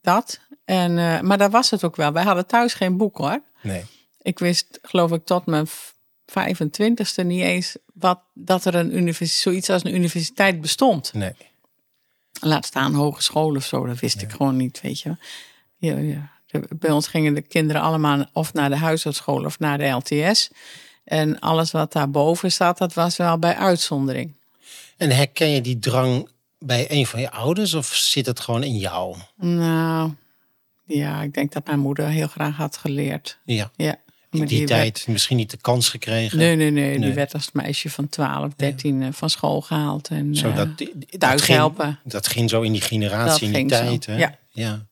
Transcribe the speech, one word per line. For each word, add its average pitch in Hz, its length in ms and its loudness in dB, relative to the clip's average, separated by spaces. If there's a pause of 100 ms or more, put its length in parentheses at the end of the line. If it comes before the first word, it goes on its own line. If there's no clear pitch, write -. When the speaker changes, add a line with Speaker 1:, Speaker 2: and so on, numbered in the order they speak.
Speaker 1:
Dat. - 380 2 (260)
En, 175 320 2
eh, 170 240 2
maar 196 160 4
daar 202 120 4
was 233 200 4
het 202 140 0
ook 165 120 -2
wel. 147 160 2
Wij 165 120 0
hadden 180 240 2
thuis 240 260 4
geen 185 240 0
boek, 208 200 0
hoor. 180 240 -2 (200)
Speaker 2:
Nee. 95 220 -6 (380)
Speaker 1:
Ik - 180 -4
wist, 175 420 0
geloof 170 300 2
ik, 165 140 -4
tot 180 200 0
mijn 160 220 0
v-, - 220 -16 (360)
vijfentwintigste 190 960 -2
niet 180 200 0
eens 180 320 -2 (180)
wat, 180 260 2 (140)
dat 180 320 0
er 180 100 2
een 170 200 2
universi-, 170 460 0
zoiets 185 280 0
als 180 140 2
een 175 120 -4
universiteit 175 680 2
bestond. 165 520 0
Speaker 2:
Nee. 95 180 -2 (1080)
Speaker 1:
Laat 151 260 0
staan 139 280 -2
hogeschool 147 640 0
of 135 100 -4
zo, 127 200 -4
dat 120 140 -6
wist 117 160 -2
Speaker 2:
Nee. 101 100 -10
Speaker 1:
ik 107 60 -10
gewoon 135 260 0
niet, 127 240 -4
weet 131 200 -6
je. 160 140 -6 (640)
Ja, 151 200 -2
ja. 147 340 -4 (160)
De, 156 140 -4 (140)
bij 160 160 0
ons 151 160 2
gingen 151 260 2
de 147 80 -2
kinderen 151 400 0
allemaal 151 520 2
of 160 200 -2
naar 143 160 0
de 139 80 0
huisartsschool 151 680 -2
of 156 140 -8
naar 147 180 0
de 143 100 0
L 127 140 0
T 160 360 2
S. - 120 0 (540)
En 151 360 0
alles 160 320 2
wat 156 220 -2
daarboven 151 580 2
staat, 175 260 2
dat 180 160 -2
was 170 240 0
wel 170 220 2
bij 170 160 2
uitzondering. 147 800 0 (640)
Speaker 2:
En 151 140 2
herken 139 380 2
je 139 120 2
die 120 180 -2
drang 127 500 0 (300)
bij 123 320 -2
een 147 140 4
van 117 140 -6
je 131 120 -4
ouders 165 420 -2
of 151 220 -2
zit - 300 0
het 123 140 -4
gewoon 120 240 -2
in 131 140 -2
jou? 92 380 -4 (200)
Speaker 1:
Nou, 165 800 0 (720)
ja, 147 360 -2
ik 143 120 -6
denk 143 180 -2
dat 143 140 -8
mijn 147 140 0
moeder 143 280 -2
heel 156 200 0
graag 151 300 -6
had 156 200 -6
geleerd. 143 640 -6
Speaker 2:
Ja. 110 320 -4
Speaker 1:
Ja, 156 160 -2 (380)
Speaker 2:
In 160 80 -4
Speaker 1:
maar 151 100 0
Speaker 2:
die 135 100 2
Speaker 1:
die 147 100 2
Speaker 2:
tijd 117 140 4 (160)
Speaker 1:
werd - 100 -8
Speaker 2:
misschien 117 300 2
niet 107 140 0
de 117 60 -12
kans 120 320 2
gekregen? 113 480 -2
Speaker 1:
Nee, 165 180 6
nee, 156 160 4
nee. 143 180 2
Speaker 2:
Nee. 139 100 0
Speaker 1:
Die 135 140 2
werd 143 200 -2
als 147 180 -6
meisje - 380 -4
van 143 200 -6
twaalf, 143 400 -2
Speaker 2:
Ja. 143 80 -10
Speaker 1:
dertien, 135 460 -2
eh, 131 80 -2
van 156 180 -4
school 147 320 0
gehaald. 147 460 -4
En, 147 280 -2
Speaker 2:
Zodat 147 320 0
Speaker 1:
eh, 156 80 -6
Speaker 2:
die, - 180 -10
die, 143 160 -14
dat 185 100 -14
Speaker 1:
thuis 139 220 4
Speaker 2:
ging, - 160 4
Speaker 1:
helpen. 151 460 0
Speaker 2:
dat 101 240 -6
ging 117 220 0
zo 113 120 2
in 110 100 0
die 104 100 0
generatie, 110 720 0
Speaker 1:
Dat 117 80 0
Speaker 2:
in 131 80 0
die - 20 0
Speaker 1:
ging - 20 2
zo, 123 60 4
Speaker 2:
tijd. 120 280 0
Hè? 107 120 -4
Speaker 1:
ja. 151 200 0 (120)
Speaker 2:
Ja. 107 420 -6